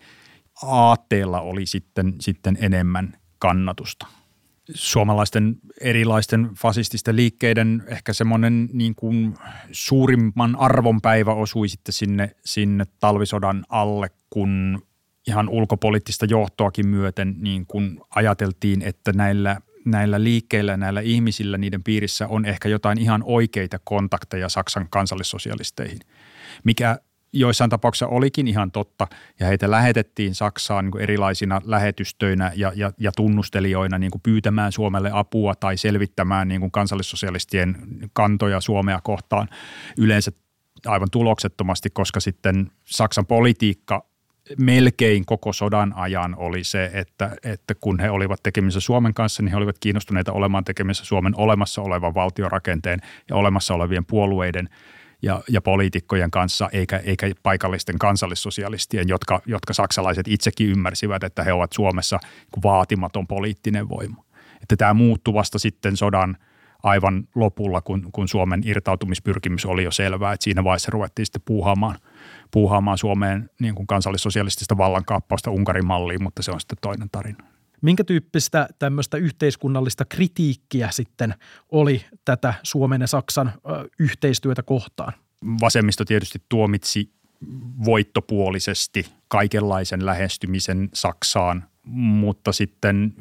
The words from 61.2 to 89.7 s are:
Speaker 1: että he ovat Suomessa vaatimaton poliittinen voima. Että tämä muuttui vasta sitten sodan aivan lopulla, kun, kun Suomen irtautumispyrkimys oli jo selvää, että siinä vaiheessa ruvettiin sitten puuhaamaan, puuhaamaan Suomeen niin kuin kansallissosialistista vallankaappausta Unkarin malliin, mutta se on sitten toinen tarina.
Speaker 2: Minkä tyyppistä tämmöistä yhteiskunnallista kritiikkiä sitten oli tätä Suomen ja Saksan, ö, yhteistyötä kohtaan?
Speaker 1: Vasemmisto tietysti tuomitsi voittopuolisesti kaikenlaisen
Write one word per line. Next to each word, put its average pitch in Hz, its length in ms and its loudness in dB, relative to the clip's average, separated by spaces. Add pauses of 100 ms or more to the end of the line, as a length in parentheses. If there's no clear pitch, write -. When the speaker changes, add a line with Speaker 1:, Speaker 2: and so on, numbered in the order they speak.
Speaker 1:
että 87 200 -6
he 95 80 2
ovat 87 200 0
Suomessa 92 460 0 (460)
vaatimaton 95 600 2
poliittinen 101 640 -4
voima. - 360 -10 (380)
Että 107 140 2
tämä 104 180 6
muuttui 113 400 4
vasta 104 240 0
sitten 98 380 -2
sodan 95 400 2 (460)
aivan 98 520 2
lopulla, 101 460 0
kun, 95 320 -6
kun 98 160 -4
Suomen 92 360 0
irtautumispyrkimys 95 1000 -2
oli 92 180 0
jo 85 60 -2
selvää, 98 420 -2
että - 120 -6
siinä 95 200 0
vaiheessa 92 260 0
ruvettiin 107 360 -4
sitten - 180 -10
puuhaamaan, 101 540 0 (520)
puuhaamaan 101 480 4
Suomeen 101 520 0 (100)
niin 113 140 -2
kuin 98 120 -8
kansallissosialistista 98 920 -2
vallankaappausta 95 720 0
Unkarin 95 360 0
malliin, 90 360 -2
mutta - 200 -6
se - 80 -6
on 82 100 -8
sitten - 200 -12
toinen 101 320 -8
tarina. 104 320 -10 (360)
Speaker 2:
Minkä 180 240 4
tyyppistä 156 640 0 (100)
tämmöistä 143 380 -2
yhteiskunnallista 135 880 -2
kritiikkiä 139 880 -2
sitten 113 440 -4 (380)
oli 143 320 2 (200)
tätä 123 380 0
Suomen 131 380 0
ja 127 60 0
Saksan, 131 480 -2
ö, - 340 -10 (100)
yhteistyötä 131 640 0
kohtaan? - 500 -4 (480)
Speaker 1:
Vasemmisto 110 440 4
tietysti 104 440 -2
tuomitsi 104 600 0 (760)
voittopuolisesti 101 1200 0 (220)
kaikenlaisen 98 800 0